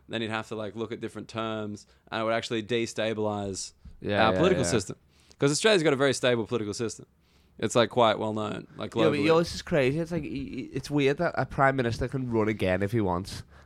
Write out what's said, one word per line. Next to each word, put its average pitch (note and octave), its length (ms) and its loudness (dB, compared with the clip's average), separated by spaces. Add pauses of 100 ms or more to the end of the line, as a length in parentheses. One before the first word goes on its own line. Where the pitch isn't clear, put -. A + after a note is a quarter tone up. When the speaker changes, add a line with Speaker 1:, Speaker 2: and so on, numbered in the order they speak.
Speaker 1:
Then A2+ 140 -4
you'd G#2+ 80 -4
have A2 180 -6
to, A2 80 -8
like, G#2 200 -8
look A2 160 -6
at G#2+ 80 -10
different G#2+ 280 -10
terms, A2 580 -6 (240)
and A2+ 100 -4
it A2+ 40 -2
would A2 100 0
actually A#2 300 -2
destabilize G#2+ 1080 -4 (280)
Speaker 2:
Yeah, G#2 260 2
Speaker 1:
our A2+ 60 4
Speaker 2:
yeah, - 60 2
Speaker 1:
political F3+ 260 4
Speaker 2:
yeah. E2+ 60 0
Speaker 1:
system. A2 260 -2 (420)
'Cause C#3+ 120 4
Australia's F#3+ 320 4
got D#3 100 4
a C3+ 40 2
very C3+ 180 4
stable A#2+ 320 2
political G#2 280 -2
system. - 320 -6 (520)
It's, A2 160 -2
like, A#2 160 4
quite A2+ 280 4
well G#2+ 160 -4
known, G#2+ 320 -6 (100)
like, - 180 -10
Speaker 2:
Yeah, A2+ 100 2
but A2 80 4
Speaker 1:
globally. C#3+ 120 0
Speaker 2:
yours E3 300 4
is - 80 -8
crazy. C#3+ 360 0
It's E3 140 -6
like, E3 120 -4
y-, - 40 -10 (280)
y-, B2+ 160 -8
it's C3 180 -8
weird C#3+ 280 4
that E3+ 180 0
a C3 100 0
prime C3+ 300 2
minister A#2+ 300 -2
can B2+ 240 -4
run A2 180 2
again G2 340 0
if G2 100 -2
he A#2 80 2
wants. F#2 440 -2 (220)